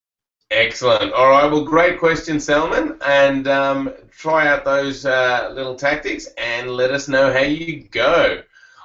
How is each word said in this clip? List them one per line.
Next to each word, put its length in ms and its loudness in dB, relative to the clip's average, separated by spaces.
Excellent. 640 0
All 180 4
right, 200 6
well, 140 0
great 340 2
question, 400 -2
Salman, 680 -2
and, 440 2
um, 440 0
try 360 0
out 180 0
those, 400 -2
uh, 480 0
little 220 -8
tactics 540 -6
and 320 -6
let 220 0
us 160 -6
know 240 2
how 80 0
you 480 -4
go. 520 0